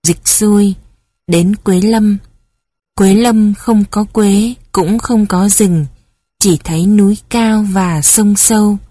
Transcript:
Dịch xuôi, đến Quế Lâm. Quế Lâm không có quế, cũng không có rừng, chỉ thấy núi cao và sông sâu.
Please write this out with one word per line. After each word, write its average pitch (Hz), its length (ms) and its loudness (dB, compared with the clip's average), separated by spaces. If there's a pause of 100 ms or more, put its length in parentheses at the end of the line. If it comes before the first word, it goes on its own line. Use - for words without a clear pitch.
Dịch - 240 -4
xuôi, 202 480 0 (520)
đến 175 280 0
Quế 185 260 -2
Lâm. 214 360 0 (800)
Quế 190 200 2
Lâm 220 380 2
không 208 380 -2
có 208 120 -4
quế, 208 500 -2 (180)
cũng 196 280 -2
không 220 260 0
có 196 240 0
rừng, 175 360 0 (540)
chỉ 170 240 0
thấy 165 220 -4
núi 208 320 2 (120)
cao 220 400 0
và 180 320 -2
sông 208 340 0
sâu. 208 420 0 (140)